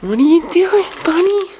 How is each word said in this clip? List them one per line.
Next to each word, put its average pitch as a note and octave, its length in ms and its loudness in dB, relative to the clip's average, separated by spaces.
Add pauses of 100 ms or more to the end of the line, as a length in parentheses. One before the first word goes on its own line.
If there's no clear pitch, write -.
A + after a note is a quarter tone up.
What G3 160 -6
are B3 40 0
you D#4 280 4
doing, F#4+ 360 2 (180)
bunny? F#4+ 560 0